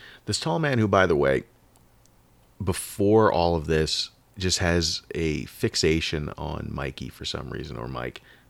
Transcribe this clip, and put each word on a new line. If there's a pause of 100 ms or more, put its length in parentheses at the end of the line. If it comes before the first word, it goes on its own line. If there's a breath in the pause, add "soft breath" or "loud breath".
(260 loud breath)
This
tall
man,
who,
by
the
way, (1160)
before
all
of
this, (260)
just
has (120)
a
fixation
on
Mikey
for
some
reason,
or
Mike (280 loud breath)